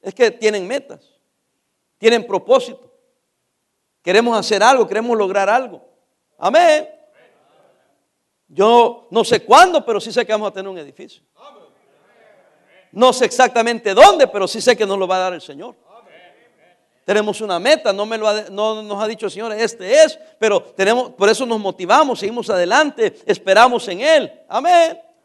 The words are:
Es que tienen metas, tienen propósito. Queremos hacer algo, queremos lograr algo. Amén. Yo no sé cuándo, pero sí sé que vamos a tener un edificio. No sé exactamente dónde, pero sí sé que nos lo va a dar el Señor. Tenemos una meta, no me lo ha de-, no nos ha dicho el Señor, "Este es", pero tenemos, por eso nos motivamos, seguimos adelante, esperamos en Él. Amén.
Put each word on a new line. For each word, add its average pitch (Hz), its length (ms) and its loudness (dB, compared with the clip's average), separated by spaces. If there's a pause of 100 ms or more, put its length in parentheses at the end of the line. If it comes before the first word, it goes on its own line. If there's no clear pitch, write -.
Es 190 140 -14
que 233 160 2
tienen 214 340 -4
metas, 240 360 -12 (960)
tienen 226 280 0
propósito. 240 640 -4 (1120)
Queremos 226 360 0
hacer 196 260 -2
algo, 247 240 4
queremos 226 300 -4
lograr 196 320 -2
algo. 226 360 -4 (520)
Amén. 302 520 2 (1600)
Yo 226 640 2
no 220 120 0
sé 226 200 -2
cuándo, 330 420 6
pero 214 140 -4
sí 220 120 -12
sé 226 140 -2
que 220 60 -6
vamos 214 180 -4
a - 40 -16
tener 196 160 -12
un 185 80 -14
edificio. 147 440 -20 (1700)
No 247 220 2
sé 254 120 -2
exactamente 233 680 -2
dónde, 254 340 6
pero 196 200 -4
sí 226 140 -8
sé 240 140 2
que 220 100 -2
nos 196 120 -4
lo 190 100 -4
va 185 100 -2
a - 20 -2
dar 185 140 -4
el 160 80 -14
Señor. 175 340 -20 (1300)
Tenemos 208 360 -2
una 190 180 -4
meta, 233 320 0
no 202 140 -4
me 220 120 -8
lo 214 100 -2
ha 208 80 0
de-, 214 160 -10
no 214 320 -4
nos 208 200 -8
ha 220 40 -4
dicho 220 180 -10
el 190 60 -6
Señor, 220 220 -10
"Este 226 500 0
es", - 160 -2 (200)
pero 208 220 0
tenemos, 220 500 -2
por 196 160 -2
eso 220 180 0
nos 226 140 -4
motivamos, 208 600 0
seguimos 220 300 -8
adelante, 220 680 -2 (100)
esperamos 220 640 2
en 185 140 -8
Él. 294 460 0
Amén. 330 540 0 (240)